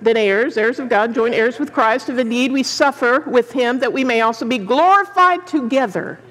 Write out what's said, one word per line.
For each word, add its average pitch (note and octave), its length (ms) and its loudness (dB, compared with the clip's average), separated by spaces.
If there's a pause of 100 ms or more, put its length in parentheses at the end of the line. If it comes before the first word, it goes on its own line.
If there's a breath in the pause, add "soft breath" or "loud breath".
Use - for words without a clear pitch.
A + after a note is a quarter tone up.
then A3 160 2
heirs, A3 400 0
heirs A3+ 220 0
of C4 100 -8
God, A3+ 240 2
joint A#3 220 0
heirs A#3 240 0
with D4 120 -6
Christ, A#3+ 380 0
if B3 80 -4
indeed B3 340 -2
we C4+ 120 0
suffer C4+ 640 0
with A#3 240 0
him, B3 260 -2
that B3 160 -2
we C4 100 -2
may A#3+ 180 0
also A3+ 220 0
be A#3+ 140 -2
glorified F4+ 880 2
together." B3 760 -2 (120)